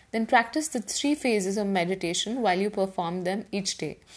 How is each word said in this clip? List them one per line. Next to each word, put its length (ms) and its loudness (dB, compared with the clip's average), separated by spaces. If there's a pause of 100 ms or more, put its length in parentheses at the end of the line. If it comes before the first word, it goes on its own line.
(100)
Then 160 0
practice 420 2
the 140 -4
three 320 0
phases 420 2
of 100 0
meditation 760 0
while 160 4
you 100 2
perform 560 -2
them 260 -4
each 280 -4
day. 180 -6 (200)